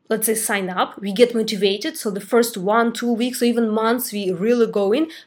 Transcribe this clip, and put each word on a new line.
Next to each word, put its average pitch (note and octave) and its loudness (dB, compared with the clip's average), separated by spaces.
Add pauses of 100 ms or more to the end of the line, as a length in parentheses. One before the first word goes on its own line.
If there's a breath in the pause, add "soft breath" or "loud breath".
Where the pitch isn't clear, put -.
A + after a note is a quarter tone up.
(100)
let's A3 0
say, A3+ 0
sign G3+ -2
up, F#3+ -4
we G3+ -4
get A#3 4
motivated, G#3+ -2
so - -6
the F#3 -6
first A#3 2
one, A3+ 2
two A#3+ -4
weeks, A#3+ -2
or A#3+ 2
even A#3 2
months, A3 0
we G3+ -2
really A3 2
go G3+ 0
in, D#4 2 (180 loud breath)